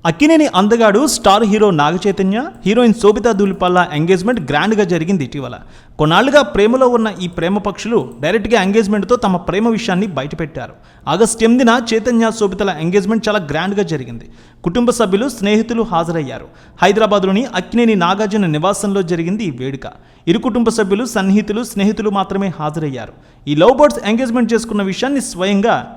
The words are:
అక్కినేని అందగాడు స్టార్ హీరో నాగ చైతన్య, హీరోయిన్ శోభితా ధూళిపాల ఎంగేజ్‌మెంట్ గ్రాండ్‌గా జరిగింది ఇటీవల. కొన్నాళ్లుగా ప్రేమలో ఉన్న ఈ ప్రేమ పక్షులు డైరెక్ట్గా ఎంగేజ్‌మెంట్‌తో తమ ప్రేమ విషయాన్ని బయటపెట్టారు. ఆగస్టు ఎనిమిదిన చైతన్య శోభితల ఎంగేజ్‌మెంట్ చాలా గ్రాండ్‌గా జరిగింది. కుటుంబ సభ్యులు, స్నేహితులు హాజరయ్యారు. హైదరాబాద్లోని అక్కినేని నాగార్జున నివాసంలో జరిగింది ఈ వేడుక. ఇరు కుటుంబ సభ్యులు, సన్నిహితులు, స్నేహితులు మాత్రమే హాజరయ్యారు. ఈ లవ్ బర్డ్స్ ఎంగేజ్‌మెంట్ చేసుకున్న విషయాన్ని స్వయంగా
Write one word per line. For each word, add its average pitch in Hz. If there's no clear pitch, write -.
అక్కినేని 302
అందగాడు 214
స్టార్ 208
హీరో 214
నాగ 151
చైతన్య, 196
హీరోయిన్ 226
శోభితా 214
ధూళిపాల 185
ఎంగేజ్‌మెంట్ 185
గ్రాండ్‌గా 196
జరిగింది 165
ఇటీవల. 123
కొన్నాళ్లుగా 208
ప్రేమలో 233
ఉన్న 220
ఈ -
ప్రేమ 180
పక్షులు 202
డైరెక్ట్గా 208
ఎంగేజ్‌మెంట్‌తో 208
తమ 202
ప్రేమ 202
విషయాన్ని 180
బయటపెట్టారు. 143
ఆగస్టు 208
ఎనిమిదిన 240
చైతన్య 226
శోభితల 196
ఎంగేజ్‌మెంట్ 202
చాలా 208
గ్రాండ్‌గా 190
జరిగింది. 120
కుటుంబ 240
సభ్యులు, 220
స్నేహితులు 220
హాజరయ్యారు. 165
హైదరాబాద్లోని 202
అక్కినేని 220
నాగార్జున 196
నివాసంలో 196
జరిగింది 180
ఈ -
వేడుక. 135
ఇరు 196
కుటుంబ 233
సభ్యులు, 208
సన్నిహితులు, 202
స్నేహితులు 208
మాత్రమే 196
హాజరయ్యారు. 151
ఈ 147
లవ్ 240
బర్డ్స్ 294
ఎంగేజ్‌మెంట్ 233
చేసుకున్న 208
విషయాన్ని 254
స్వయంగా 196